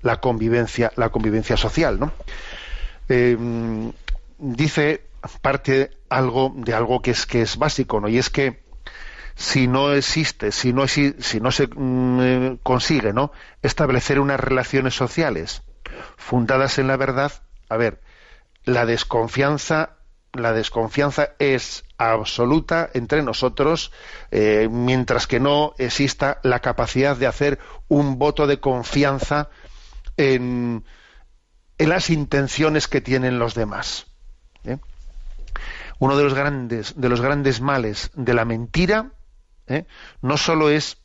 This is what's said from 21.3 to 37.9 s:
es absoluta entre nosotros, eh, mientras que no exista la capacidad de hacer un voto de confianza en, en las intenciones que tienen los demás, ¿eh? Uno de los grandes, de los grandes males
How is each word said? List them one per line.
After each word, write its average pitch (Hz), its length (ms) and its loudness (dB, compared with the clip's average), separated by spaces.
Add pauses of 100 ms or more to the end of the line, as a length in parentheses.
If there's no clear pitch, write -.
es 135 460 -2 (140)
absoluta 123 960 0
entre 131 280 0
nosotros, 135 720 -2 (380)
eh, 107 400 4
mientras 123 560 0
que 120 140 0
no 147 380 2
exista 135 640 -2
la 127 180 2
capacidad 127 560 0
de 127 100 2
hacer 139 320 0 (300)
un 143 300 2
voto 147 280 2
de 139 120 2
confianza 139 920 0 (680)
en, 123 680 0 (920)
en 156 100 4
las 175 220 2
intenciones 147 800 2
que 139 120 0
tienen 127 380 0
los 117 160 0
demás, 104 520 -6 (580)
¿eh? 123 140 -6 (1200)
Uno 135 160 4
de 143 80 4
los 135 100 2
grandes, 127 640 -4
de 127 80 2
los 120 120 2
grandes 135 400 0
males 123 540 -2